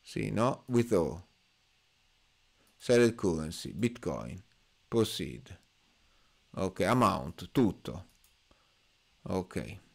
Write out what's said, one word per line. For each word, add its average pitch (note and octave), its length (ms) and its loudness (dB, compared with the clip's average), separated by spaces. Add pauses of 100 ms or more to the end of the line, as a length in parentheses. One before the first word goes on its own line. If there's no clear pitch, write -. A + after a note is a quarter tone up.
Sì, G#2+ 300 -6
no, A2+ 360 -2
withdraw. G#2+ 540 2 (1500)
Select A#2+ 400 4
currency, D#2+ 580 -2
Bitcoin. F2+ 680 -4 (460)
Proceed. F#2+ 720 -2 (920)
Ok, - 300 -4
amount, F#2 720 2
tutto. - 560 0 (1160)
Ok. F#2 540 -6 (180)